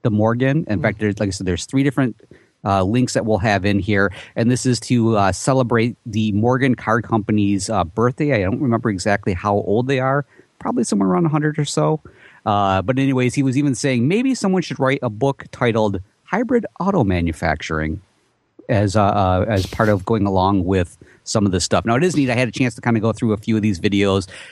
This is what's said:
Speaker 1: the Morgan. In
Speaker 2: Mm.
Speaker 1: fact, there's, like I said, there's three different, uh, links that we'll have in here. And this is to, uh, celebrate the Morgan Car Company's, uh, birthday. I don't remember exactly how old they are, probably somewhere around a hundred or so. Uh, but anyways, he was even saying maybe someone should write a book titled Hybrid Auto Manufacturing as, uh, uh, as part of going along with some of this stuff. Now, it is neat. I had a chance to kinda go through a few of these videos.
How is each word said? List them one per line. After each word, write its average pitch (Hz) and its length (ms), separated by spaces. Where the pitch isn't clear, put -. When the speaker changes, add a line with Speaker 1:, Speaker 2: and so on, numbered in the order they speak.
Speaker 1:
the 123 80
Morgan. 120 580
In 101 100
Speaker 2:
Mm. 82 40
Speaker 1:
fact, 107 160
there's, 104 220
like 104 80
I - 20
said, 92 160
there's 87 180
three 135 180
different, 135 340
uh, 98 180
links 117 320
that 92 100
we'll 107 140
have 101 260
in 101 140
here. 98 340
And 113 140
this 127 160
is 123 140
to, 113 360
uh, 98 160
celebrate 120 720
the 107 280
Morgan 123 420
Car 110 260
Company's, 104 680
uh, 98 140
birthday. 123 500
I 104 160
don't 120 100
remember 120 300
exactly 101 420
how 101 220
old 104 320
they 135 140
are, 135 260
probably 233 260
somewhere 196 240
around 180 160
a 160 60
hundred 151 280
or 151 60
so. 156 360
Uh, 98 380
but 127 160
anyways, 127 360
he 143 80
was 131 140
even 143 180
saying 127 320
maybe 247 280
someone 185 280
should - 160
write 135 240
a 123 80
book 123 400
titled 107 500
Hybrid 233 420
Auto 185 260
Manufacturing 82 960
as, 104 280
uh, 107 60
uh, 98 460
as 98 180
part - 220
of 101 160
going 107 220
along 95 380
with 90 340
some 104 220
of 92 60
this 90 120
stuff. 98 200
Now, 117 120
it 147 80
is 175 120
neat. 135 140
I 120 40
had 120 140
a 101 40
chance 127 220
to - 60
kinda 113 200
go 110 120
through 110 200
a 104 40
few 110 200
of 107 60
these 104 180
videos. 98 460